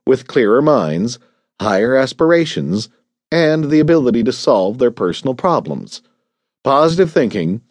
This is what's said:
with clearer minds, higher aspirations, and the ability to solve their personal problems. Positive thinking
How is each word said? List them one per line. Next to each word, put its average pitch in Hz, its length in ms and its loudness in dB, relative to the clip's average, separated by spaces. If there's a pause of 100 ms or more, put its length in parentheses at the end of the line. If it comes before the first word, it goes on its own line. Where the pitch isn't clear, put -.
with 127 220 0
clearer 117 340 2
minds, 117 560 0 (420)
higher 107 360 0
aspirations, 135 920 0 (440)
and 156 360 0
the 156 120 4
ability 139 420 2
to 120 100 0
solve 107 460 0
their 123 140 2
personal 104 420 -4
problems. 123 680 -4 (600)
Positive 160 480 2
thinking 101 600 -2